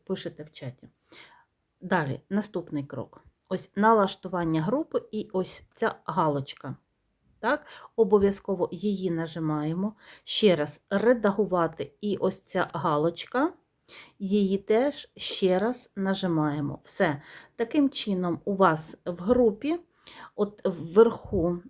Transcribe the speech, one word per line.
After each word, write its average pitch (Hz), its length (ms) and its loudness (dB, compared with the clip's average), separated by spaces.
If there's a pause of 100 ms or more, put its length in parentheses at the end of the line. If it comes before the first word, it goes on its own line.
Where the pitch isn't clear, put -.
пишете - 380 -8
в 151 80 -18
чаті. - 380 -14 (920)
Далі, 170 480 -2
наступний 170 540 -4
крок. 127 380 -12 (280)
Ось 185 260 -6
налаштування 190 840 2
групи 254 400 -2 (100)
і 214 220 -6
ось 185 300 -4 (100)
ця - 220 -2 (100)
галочка. 147 720 -2 (640)
Так? 285 260 -2 (300)
Обов'язково 196 760 2
її 185 400 -2
нажимаємо. 160 800 -2 (300)
Ще 190 320 4
раз 151 340 -4
редагувати 202 1000 2 (100)
і 208 160 -2
ось 185 220 -2
ця - 340 -2
галочка. 170 800 0 (640)
Її 196 380 2
теж 247 580 0
ще - 440 0
раз 240 360 -4
нажимаємо. 156 880 -2
Все. 151 380 -2 (340)
Таким 277 340 2
чином 180 560 -2
у 202 100 -2
вас 165 500 2
в 175 160 -6
групі, 247 580 2 (560)
от 202 300 -4
вверху, 175 920 2 (100)